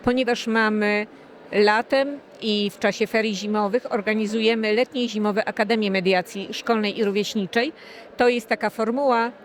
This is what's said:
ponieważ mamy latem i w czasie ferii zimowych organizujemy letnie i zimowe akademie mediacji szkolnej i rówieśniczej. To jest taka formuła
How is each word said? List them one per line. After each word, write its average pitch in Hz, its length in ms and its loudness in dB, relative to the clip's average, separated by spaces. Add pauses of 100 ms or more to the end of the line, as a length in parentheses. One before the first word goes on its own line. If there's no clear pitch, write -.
ponieważ 247 420 2
mamy 214 600 2 (460)
latem 240 680 2 (240)
i 208 320 0
w - 40 -20
czasie 202 280 0
ferii 214 300 0
zimowych 208 560 -2
organizujemy 220 800 0
letnie 247 320 0
i 233 40 -4
zimowe 208 400 -2
akademie 214 420 0
mediacji 190 640 0
szkolnej 214 460 -2
i 226 60 0
rówieśniczej. 208 680 0 (440)
To 247 120 4
jest 240 200 0
taka 220 220 -2
formuła 233 600 0 (140)